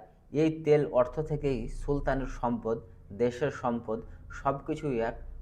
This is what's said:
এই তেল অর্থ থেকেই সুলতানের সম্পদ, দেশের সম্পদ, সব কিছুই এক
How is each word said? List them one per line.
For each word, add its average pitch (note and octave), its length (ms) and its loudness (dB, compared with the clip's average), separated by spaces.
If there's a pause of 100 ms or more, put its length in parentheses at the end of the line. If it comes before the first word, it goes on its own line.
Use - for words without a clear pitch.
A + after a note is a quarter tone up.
(340)
এই D#3 160 6 (140)
তেল D3 180 8 (180)
অর্থ - 200 4
থেকেই C#3+ 400 0 (220)
সুলতানের C#3 580 0
সম্পদ, A#2 380 0 (400)
দেশের B2 340 2 (100)
সম্পদ, A#2 380 -2 (400)
সব C#3 160 2 (100)
কিছুই D3 360 -2
এক D3+ 140 0 (260)